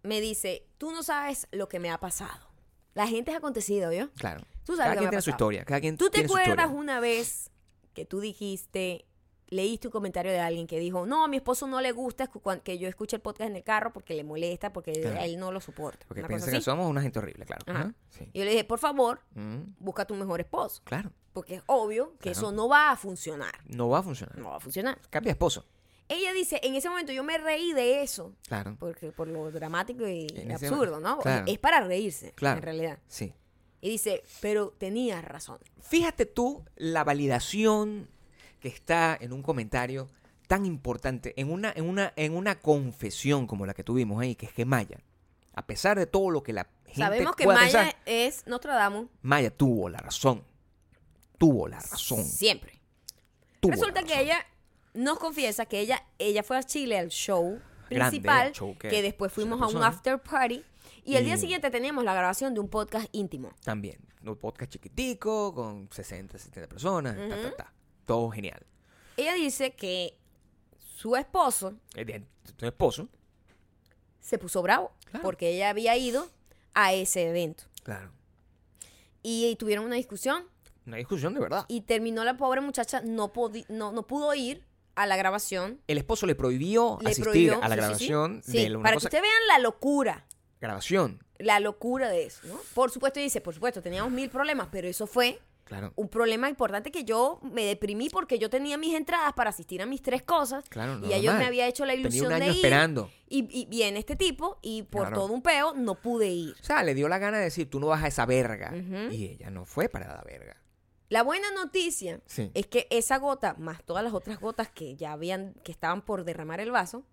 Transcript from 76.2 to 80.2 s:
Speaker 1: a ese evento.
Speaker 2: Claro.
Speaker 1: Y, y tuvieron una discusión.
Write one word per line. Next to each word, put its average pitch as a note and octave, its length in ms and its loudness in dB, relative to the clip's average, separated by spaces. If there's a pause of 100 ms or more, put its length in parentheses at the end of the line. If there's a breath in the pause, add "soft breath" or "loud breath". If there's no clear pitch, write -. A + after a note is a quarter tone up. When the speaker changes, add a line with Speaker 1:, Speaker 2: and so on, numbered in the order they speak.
Speaker 1:
a G3 180 6
ese F#3+ 360 0
evento. E3 360 -2 (180)
Speaker 2:
Claro. F#2+ 280 -12 (1120 loud breath)
Speaker 1:
Y, A3+ 240 0
y A#3 100 2
tuvieron G#3+ 280 0
una A#3+ 120 -2
discusión. B3+ 480 -2 (420)